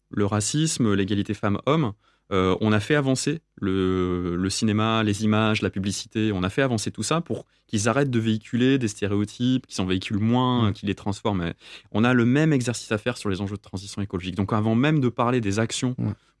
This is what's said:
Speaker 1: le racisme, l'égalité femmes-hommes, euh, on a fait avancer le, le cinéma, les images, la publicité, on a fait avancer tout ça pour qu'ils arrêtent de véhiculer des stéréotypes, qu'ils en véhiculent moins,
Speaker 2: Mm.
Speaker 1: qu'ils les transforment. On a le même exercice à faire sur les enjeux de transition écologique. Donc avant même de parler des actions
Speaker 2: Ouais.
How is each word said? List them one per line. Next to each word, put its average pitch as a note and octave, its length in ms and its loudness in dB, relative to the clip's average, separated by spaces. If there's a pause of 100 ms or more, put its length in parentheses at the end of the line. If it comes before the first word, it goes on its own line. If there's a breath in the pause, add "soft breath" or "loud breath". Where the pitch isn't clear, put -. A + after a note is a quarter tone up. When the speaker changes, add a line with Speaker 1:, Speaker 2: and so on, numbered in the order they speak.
(100)
Speaker 1:
le G#2 160 0
racisme, A2 680 0
l'égalité G2+ 400 -2
femmes-hommes, A#2+ 580 0 (400)
euh, F#2 280 2
on G#2+ 120 2
a G#2+ 80 4
fait D3 160 0
avancer C#3 440 0 (140)
le, F#2 800 0
le F#2 160 0
cinéma, A2 540 0
les G#2 180 0
images, G#2+ 400 2
la F#2+ 80 -2
publicité, G#2 600 -2
on F#2 100 -2
a F#2+ 80 0
fait C#3 120 0
avancer A#2+ 280 0
tout A2 140 -6
ça D#3+ 160 0
pour - 260 -8 (220)
qu'ils G#2+ 200 0
arrêtent C3+ 220 2
de A#2+ 80 0
véhiculer A#2 600 2
des A#2+ 100 -2
stéréotypes, G#2 800 -2
qu'ils - 120 -6
en F#2 60 0
véhiculent F#2 320 -2
moins, A#2+ 520 2
Speaker 2:
Mm. - 20 0
Speaker 1:
qu'ils G2+ 160 -6
les G2 80 -2
transforment. F#2+ 560 -4 (400 loud breath)
On G#2+ 100 2
a B2 120 4
le A#2+ 100 4
même D3 280 4
exercice B2 380 -2
à A2 80 0
faire B2 180 -4
sur - 120 -8
les F#2+ 120 -2
enjeux G2+ 160 -4
de - 60 -16
transition G2 400 -10
écologique. F#2 320 -6
Donc G2 180 -2
avant A2 220 2
même D3 240 2
de B2+ 100 2
parler B2 320 0
des G2+ 200 0
actions B2 380 -2
Speaker 2:
Ouais. A2+ 160 -2 (260 loud breath)